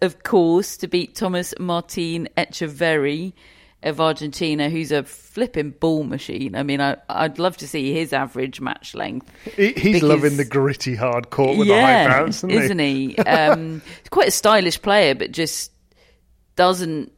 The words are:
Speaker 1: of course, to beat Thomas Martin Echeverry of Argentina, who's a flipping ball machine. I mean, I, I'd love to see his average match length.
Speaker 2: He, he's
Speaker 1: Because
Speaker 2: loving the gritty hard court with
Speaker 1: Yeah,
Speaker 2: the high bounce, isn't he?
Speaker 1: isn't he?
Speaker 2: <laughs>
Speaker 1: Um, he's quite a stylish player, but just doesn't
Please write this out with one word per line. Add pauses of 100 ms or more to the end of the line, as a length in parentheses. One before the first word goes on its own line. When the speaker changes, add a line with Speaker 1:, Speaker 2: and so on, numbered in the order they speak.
Speaker 1:
of
course,
to
beat
Thomas
Martin (100)
Echeverry (480)
of
Argentina,
who's
a
flipping
ball
machine.
I
mean,
I, (100)
I'd
love
to
see
his
average
match
length. (240)
Speaker 2:
He,
he's
Speaker 1:
Because
Speaker 2:
loving
the
gritty
hard
court
with
Speaker 1:
Yeah,
Speaker 2:
the
high
bounce,
isn't
he?
Speaker 1:
isn't
he?
Speaker 2:
<laughs>
Speaker 1:
Um, (180)
he's
quite
a
stylish
player,
but
just (840)
doesn't